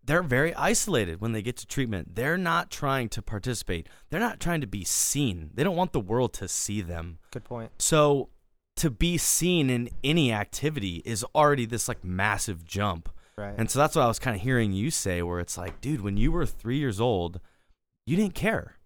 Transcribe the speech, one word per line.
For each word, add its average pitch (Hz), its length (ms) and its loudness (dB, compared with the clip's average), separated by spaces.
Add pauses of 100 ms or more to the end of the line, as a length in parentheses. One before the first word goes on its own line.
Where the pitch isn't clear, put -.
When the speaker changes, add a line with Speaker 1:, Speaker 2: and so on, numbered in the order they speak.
Speaker 1:
they're 165 160 2
very 151 320 2
isolated 117 680 2
when 113 100 -2
they 110 80 -2
get 117 160 -6
to - 100 -14
treatment. 107 480 -4
They're 139 220 -2
not 170 340 0
trying 135 400 -2
to - 120 -6
participate. 104 640 -4 (220)
They're 170 100 -2
not 233 180 0
trying 170 220 0
to 127 60 -6
be 95 180 -6
seen. 92 720 0
They 143 100 2
don't 185 120 0
want 180 160 0
the 143 80 2
world 110 340 0
to 98 140 -8
see 104 340 -2
them. 82 360 -8 (120)
Speaker 2:
Good - 140 -12
point. 113 340 -10
Speaker 1:
So 147 500 6 (480)
to 165 140 2
be 170 260 2
seen 160 540 2
in 120 180 0 (160)
any 143 260 4
activity 107 680 -2 (100)
is 113 180 -4 (100)
already 143 300 4
this, 113 240 -4
like, - 160 -6
massive 90 600 0
jump. 98 420 -2 (280)
Speaker 2:
Right. 101 200 -8
Speaker 1:
And 113 140 0
so - 80 0
that's 151 180 4
what 151 80 6
I 117 40 6
was 110 100 0
kinda 120 200 -2
hearing 113 340 2
you 104 180 0
say, 90 320 -2
where 87 180 -2
it's - 160 -6
like, 90 240 -10
"Dude, 139 220 -2
when 101 160 0
you 110 120 6
were 170 140 2
three 120 320 -4
years 123 240 -2
old, 92 400 0 (680)
you 139 100 0
didn't 208 180 2
care. - 520 -2